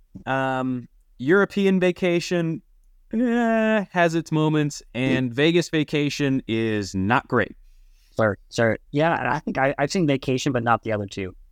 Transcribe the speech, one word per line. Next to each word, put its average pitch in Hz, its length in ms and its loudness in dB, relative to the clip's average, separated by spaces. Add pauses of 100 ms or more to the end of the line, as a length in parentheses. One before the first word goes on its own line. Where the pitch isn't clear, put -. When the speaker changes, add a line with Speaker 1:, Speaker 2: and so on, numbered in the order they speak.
(260)
Speaker 1:
Um, 131 640 -4 (300)
European 190 600 2
Vacation, 175 840 0 (500)
eh, 226 800 2
has 170 240 2
its 160 160 -4
moments, 156 500 0 (120)
and 131 380 0
Vegas 160 360 2
Vacation 147 800 -2
is 107 480 -2
not 104 320 0
great. - 280 -2 (600)
Speaker 2:
Sure, 110 200 2 (140)
sure. 113 280 0 (120)
Yeah, 156 260 0
and 123 120 -4
I 135 100 -2
think - 180 -8
I, 135 220 2
I've 143 140 -2
seen 175 160 2
Vacation, 135 440 0
but 120 120 -2
not 117 180 2
the 113 80 -6
other 104 160 -4
two. 95 300 -8 (160)